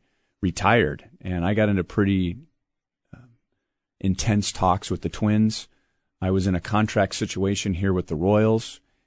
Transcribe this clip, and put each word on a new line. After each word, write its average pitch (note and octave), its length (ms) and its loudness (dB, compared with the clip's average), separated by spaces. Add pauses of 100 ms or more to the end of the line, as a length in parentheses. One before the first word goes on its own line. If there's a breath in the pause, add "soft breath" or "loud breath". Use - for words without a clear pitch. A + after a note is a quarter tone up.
(420)
retired, F#2+ 680 0 (120)
and F2+ 240 -4
I G2+ 80 0
got G#2 160 2
into F#2+ 140 0
pretty, F#2+ 540 0 (800)
uh, - 60 -20 (800)
intense G2+ 520 0
talks F#2 400 0
with F2+ 100 -4
the - 80 -6
Twins. G#2+ 580 0 (540)
I F#2+ 100 0
was F#2+ 160 2
in F#2 80 2
a F2 40 -2
contract G#2 560 0
situation G2 600 -2
here F#2+ 180 0
with F2+ 140 -2
the D#2+ 80 -6
Royals, G#2+ 640 2 (280)